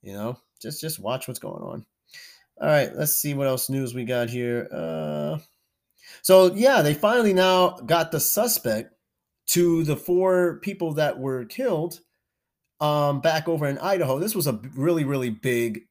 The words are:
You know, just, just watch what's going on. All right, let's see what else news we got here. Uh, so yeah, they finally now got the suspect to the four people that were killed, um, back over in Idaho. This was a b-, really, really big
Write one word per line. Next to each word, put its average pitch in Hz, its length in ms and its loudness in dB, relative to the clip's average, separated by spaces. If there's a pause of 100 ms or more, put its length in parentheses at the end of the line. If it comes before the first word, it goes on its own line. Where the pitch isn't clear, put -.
You 98 100 -16
know, 107 260 -8 (220)
just, 120 200 -12
just 156 180 -8
watch 117 280 -6
what's 127 140 -10
going - 220 -12
on. - 240 -12 (720)
All 147 80 0
right, 147 260 2
let's 147 220 -2
see 147 180 -2
what 139 120 -2
else 131 240 -2
news 135 240 -4
we 123 100 -6
got 120 240 -2
here. 120 420 -4
Uh, 151 680 -6 (840)
so 185 320 8
yeah, 233 280 4
they 147 120 4
finally 214 380 2
now 185 380 4 (160)
got 165 260 2
the 156 80 -2
suspect 123 720 -2 (540)
to 170 360 2
the 147 120 0
four 180 640 2
people 175 340 -6
that 147 240 0
were 131 280 -6
killed, 175 540 -4 (800)
um, 147 400 0
back 156 280 0
over 156 180 0
in 139 120 -2
Idaho. 165 400 0
This 208 160 -4
was 170 120 -2
a 135 60 0
b-, 110 240 -8
really, 156 280 0
really 131 260 -2
big 117 500 -2 (100)